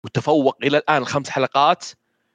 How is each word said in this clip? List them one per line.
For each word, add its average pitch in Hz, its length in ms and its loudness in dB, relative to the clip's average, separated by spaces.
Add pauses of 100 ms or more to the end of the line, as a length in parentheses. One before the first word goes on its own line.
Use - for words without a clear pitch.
وتفوق 135 580 0
إلى 143 160 2
الآن 143 260 0
خمس 139 260 -6
حلقات. 139 540 0 (500)